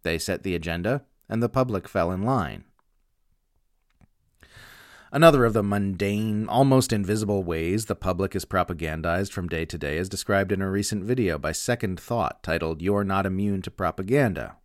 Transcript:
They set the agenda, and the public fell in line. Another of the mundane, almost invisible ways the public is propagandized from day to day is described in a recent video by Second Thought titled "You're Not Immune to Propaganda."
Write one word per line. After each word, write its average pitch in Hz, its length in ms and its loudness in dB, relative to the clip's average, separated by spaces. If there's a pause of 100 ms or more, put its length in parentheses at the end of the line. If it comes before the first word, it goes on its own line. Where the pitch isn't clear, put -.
They 82 160 -2
set - 240 -4
the 92 140 -2
agenda, 87 500 -2 (240)
and 113 140 0
the 120 40 0
public 120 400 -2
fell 87 240 0
in 92 120 -2
line. 104 400 -2 (2500)
Another 143 340 8
of 110 80 2
the 110 80 4
mundane, 101 880 0
almost 131 440 4
invisible 104 520 0
ways 85 420 -2
the 95 100 -2
public 95 400 -2
is 95 100 -4
propagandized 85 840 -2
from 90 160 -6
day 82 180 -2
to 85 120 -10
day 73 200 -4
is 92 120 -4
described 98 420 0
in 98 120 0
a 95 60 -2
recent 101 340 -2
video 104 340 0
by 76 140 -4
Second 98 480 -4
Thought - 420 -4
titled 80 400 -4
"You're 101 220 2
Not 98 240 0
Immune 95 340 -2
to 90 100 -10
Propaganda." 95 920 -2